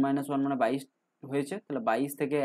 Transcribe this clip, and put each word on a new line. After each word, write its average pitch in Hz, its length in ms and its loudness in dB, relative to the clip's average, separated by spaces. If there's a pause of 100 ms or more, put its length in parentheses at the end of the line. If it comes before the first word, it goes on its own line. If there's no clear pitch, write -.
minus 139 300 0
one 139 120 2
মানে 139 160 0
বাইশ 131 200 2 (400)
হয়েছে, 139 320 -4 (100)
তাহলে 135 240 -4
বাইশ 131 220 0 (100)
থেকে 147 240 0